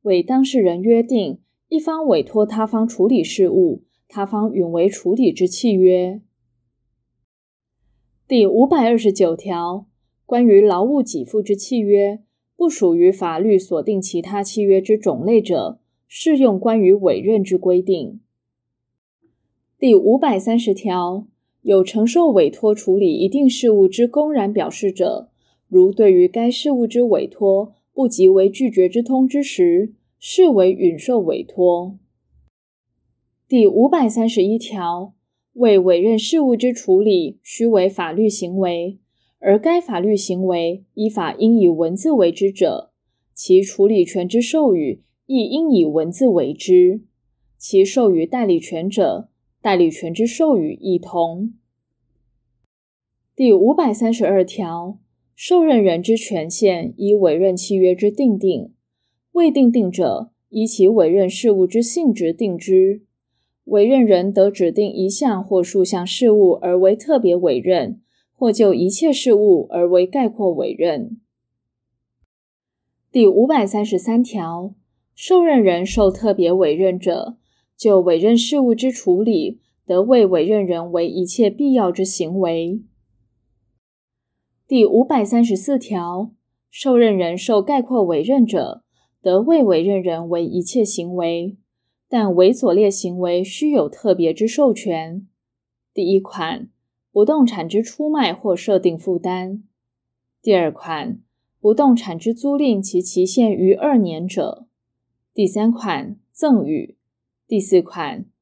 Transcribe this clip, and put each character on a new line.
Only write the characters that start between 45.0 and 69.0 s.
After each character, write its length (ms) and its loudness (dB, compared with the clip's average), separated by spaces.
亦 180 -2
应 260 -4
以 140 4
文 260 -2
字 180 0
为 260 0
之； 480 2
其 260 0
授 260 0
予 160 0
代 200 -4
理 120 2
权 320 -8
者， 400 -4
代 140 -2
理 160 2
权 220 -10
之 120 -2
授 320 0
予 180 -4
亦 220 -4
同。 580 -6
第 160 2
五 220 6
百 200 0
三 200 -2
十 120 -2
二 200 2
条， 540 -10
受 280 0
任 200 4
人 180 0
之 160 0
权 320 -8
限 480 -2
依 160 0
委 220 2
任 200 0
契 200 -6
约 180 2
之 160 -2
订 300 0
定， 340 -4
未 180 2
订 200 4
定 200 0
者， 400 -4
依 160 -4
其 220 2
委 200 4
任 220 2
事 220 -2
务 160 2
之 140 0
性 320 -2
质 200 -2
定 240 -4
之。 460 0
委 200 2
任 180 4
人 280 2
得 180 2
指 220 -2
定 180 -2
一 200 -4
项 340 -4
或 180 0
数 220 -2
项 240 -4
事 240 2
务 220 6
而 260 -2
为 160 4
特 240 0
别 160 2
委 240 0
任， 420 -2
或 180 -2
就 240 4
一 160 0
切 220 0